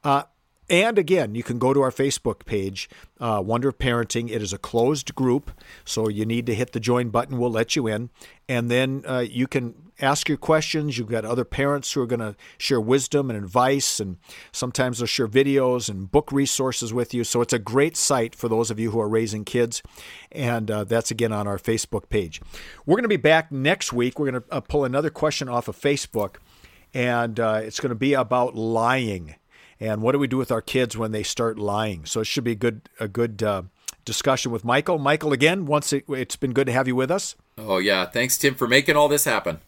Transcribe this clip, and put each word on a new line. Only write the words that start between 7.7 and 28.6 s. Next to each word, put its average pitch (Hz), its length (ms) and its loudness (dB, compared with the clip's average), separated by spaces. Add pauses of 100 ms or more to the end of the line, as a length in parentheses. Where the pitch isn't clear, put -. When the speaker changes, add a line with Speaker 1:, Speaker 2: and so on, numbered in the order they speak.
Speaker 1:
you 135 100 0
in. 110 240 -4 (380)
And 120 240 -2
then, 131 360 0
uh, 131 120 -2
you 123 260 -2
can 123 300 -4 (260)
ask 139 260 2
your 147 120 0
questions. 151 580 0
You've 117 100 -6
got 113 160 -2
other 120 220 -2
parents 139 480 -2
who 143 80 0
are 120 60 -2
gonna 113 280 -4 (220)
share 123 240 0
wisdom 135 480 2
and 110 80 -4
advice, 127 600 0
and 95 180 -6 (340)
sometimes 123 460 -2
they'll 117 80 -2
share 113 220 0
videos 127 600 4
and 95 240 -8
book 147 200 2
resources 131 600 0
with 120 220 -2
you. 120 100 0
So 120 180 0
it's - 120 2
a 120 60 2
great 127 360 0
site 120 380 0
for - 160 -4
those 113 220 0
of 107 80 -6
you 113 100 0
who 110 100 0
are 107 80 0
raising 107 380 0
kids. 117 380 0 (480)
And, 117 400 -4
uh, 107 120 -2
that's, 113 280 0
again, 113 200 0
on 104 160 -4
our 101 120 -4
Facebook - 500 -4
page. 87 320 -2 (460)
We're 175 100 6
gonna 240 100 0
be 208 100 4
back 156 340 4
next 143 420 0
week. 120 240 0
We're 143 140 0
gonna, 123 180 -4
uh, 139 120 -4
pull 147 220 0
another 139 280 0
question 147 360 -2
off 120 200 -2
of - 120 -10
Facebook, 131 580 -2 (540)
and, 120 480 0
uh, 110 240 2
it's 110 160 -8
gonna 123 140 -2
be 131 220 2
about 123 400 0
lying. 113 800 0 (420)